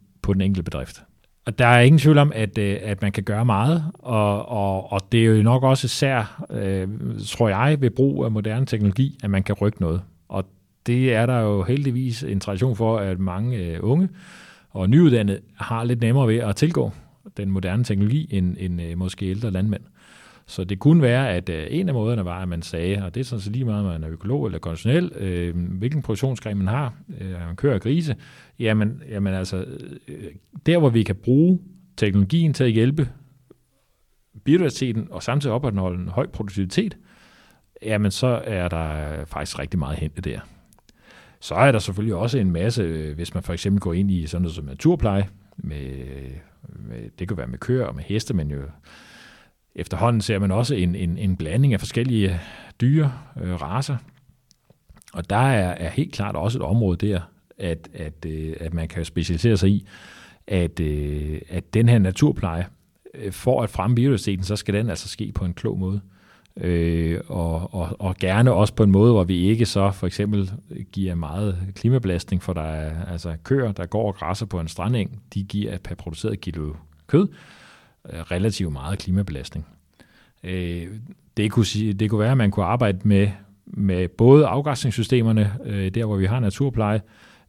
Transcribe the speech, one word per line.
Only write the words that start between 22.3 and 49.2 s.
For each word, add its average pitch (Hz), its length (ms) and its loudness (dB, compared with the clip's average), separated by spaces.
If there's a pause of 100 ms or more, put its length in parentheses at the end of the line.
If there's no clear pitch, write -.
at 92 60 -4
man 85 140 -4
sagde, 92 420 -4
og 87 100 -8
det 123 60 -4
er 131 40 -4
sådan 117 160 -8
set 101 120 -8
lige 127 120 -4
meget, 104 220 -2
om 90 60 -2
man 80 120 -6
er 80 60 -8
økolog 110 360 -4
eller 85 120 -6
konventionel, 117 580 0
øh, 87 400 -4
hvilken 92 460 -4
produktionsgren 110 560 -4
man 95 100 0
har, 123 260 -2 (260)
øh, 95 100 -8
man 87 260 -8
kører 131 220 0
grise, 143 380 -2 (420)
jamen, 110 520 0
jamen 98 240 -2
altså, 92 300 -4 (440)
øh, - 160 -14 (420)
der 170 120 4
hvor 151 100 6
vi 113 140 4
kan 98 120 -2
bruge 165 460 4 (360)
teknologien 107 580 2
til 135 100 2
at 123 60 4
hjælpe 123 380 2 (1400)
biodiversiteten 131 640 2
og 90 120 -12
samtidig 135 320 0
opretholde 98 480 -2
en 90 60 -8
høj 95 180 -2
produktivitet, 101 720 -4 (840)
jamen 107 280 0
så 120 340 0
er 90 240 -2
der 78 560 -4
faktisk 73 340 -8
rigtig 73 200 -4
meget 71 160 -2
at 80 60 -4
hente 76 200 -6
der. 65 200 -6 (1000)
Så - 140 -10
er 127 180 6
der 110 60 4
selvfølgelig 104 360 -2
også 113 240 0
en 95 120 2
masse, 101 320 0
øh, 78 320 -4
hvis 82 200 -8
man 90 80 -4
for - 100 -6
eksempel 98 280 0
går 90 120 -2
ind 98 180 0
i 85 160 0
sådan 85 160 -4
noget 82 120 -4
som 76 100 -10
naturpleje, 101 640 0 (280)
med, 69 400 -10 (640)
med, 55 560 -14
det 90 100 -6
kan 107 80 -6
være 62 100 -6
med 62 120 -8
køer 123 260 -2
og 67 100 -8
med 69 100 -10
heste, 113 300 -4
men 76 160 -2
jo 71 80 -6 (1160)